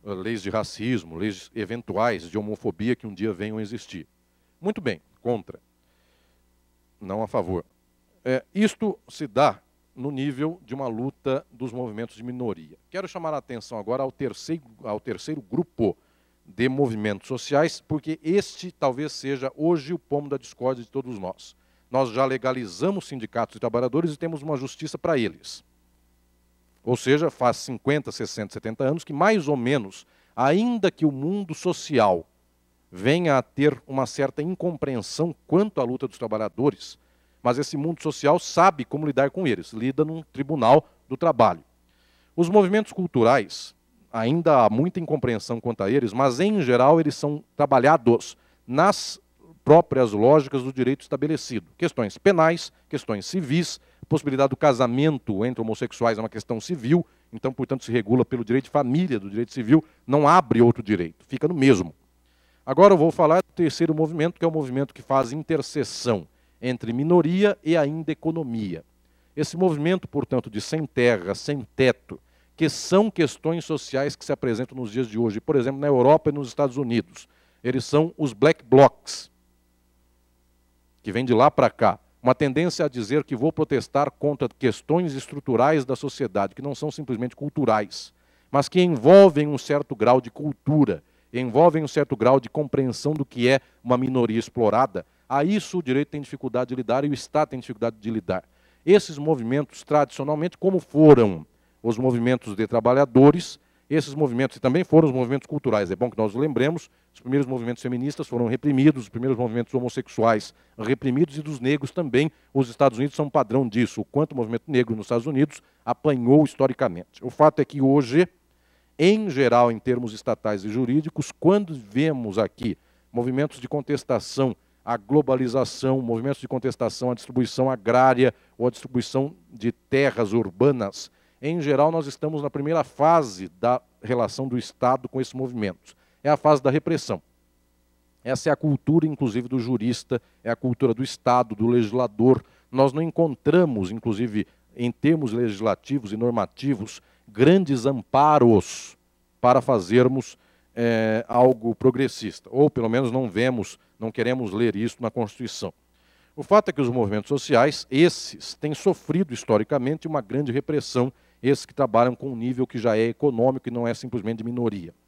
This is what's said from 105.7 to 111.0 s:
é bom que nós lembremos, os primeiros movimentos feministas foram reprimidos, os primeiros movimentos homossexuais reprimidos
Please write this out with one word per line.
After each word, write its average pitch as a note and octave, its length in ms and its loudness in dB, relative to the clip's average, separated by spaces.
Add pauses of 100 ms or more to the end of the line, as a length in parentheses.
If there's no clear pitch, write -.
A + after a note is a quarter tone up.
é F#2+ 40 -2
bom A#2+ 140 -4
que - 80 -10
nós G#2+ 160 -2
lembremos, C#3 560 -2 (240)
os - 60 -20
primeiros C3+ 260 0
movimentos B2 380 -6
feministas B2+ 440 -6
foram A#2+ 200 -2
reprimidos, C3 560 2
os G2+ 60 -16
primeiros B2 280 -4
movimentos A#2 360 -4
homossexuais A#2 800 -2 (240)
reprimidos C3+ 600 -2